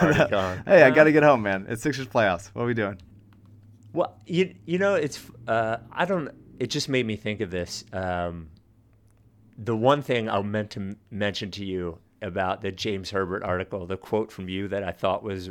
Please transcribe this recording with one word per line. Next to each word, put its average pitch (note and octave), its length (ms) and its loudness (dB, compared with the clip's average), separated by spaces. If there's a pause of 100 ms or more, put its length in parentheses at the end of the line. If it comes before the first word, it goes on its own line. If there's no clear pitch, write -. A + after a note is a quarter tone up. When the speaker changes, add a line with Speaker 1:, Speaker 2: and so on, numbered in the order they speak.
Speaker 1:
Already D#3 200 4
Speaker 2:
uh, D3+ 80 4
Speaker 1:
gone. F#2+ 380 -2
Speaker 2:
hey, F3 160 8
I C#3 40 10
Speaker 1:
Well C3 80 6
Speaker 2:
gotta D3+ 180 8
get D3+ 100 6
home, C#3 200 6
man. G2 260 -2
It's A2+ 140 -6
Sixers C3 240 -4
playoffs. G2+ 480 2
What A#2+ 80 -4
are A#2+ 40 -2
we A#2+ 80 0
doing? G2+ 240 -4 (920)
Speaker 1:
Well, - 240 -4 (100)
you, F#3 280 0 (120)
you F3 120 -2
know, G3+ 160 2
it's, C#3+ 260 -2 (280)
uh, A2+ 300 0 (120)
I E3 140 -2
don't, F3 240 -2 (320)
it B2 80 -4
just C#3+ 200 -4
made C3 180 2
me G#2+ 100 -4
think G#2+ 240 -6
of G2 100 -4
this. F2 420 -6
Um, F2 560 -4 (1080)
the A2+ 180 -2
one C3+ 260 4
thing A#2 260 -2
I G#2 140 0
meant G#2 300 -4
to G#2+ 80 -8
m-, G2 160 -8 (140)
mention G2+ 420 -4
to G2+ 120 -10
you F2+ 340 -4 (240)
about F#2+ 400 -2
the G2 80 -4
James F#2+ 400 -6
Herbert F#2+ 320 -2
article, F#2 440 -4
the F#2+ 100 -6
quote A2 340 -4
from F#2 180 -10
you F#2+ 200 -4
that G2 160 -4
I F2+ 80 -4
thought F#2+ 320 -2
was F#2+ 260 -8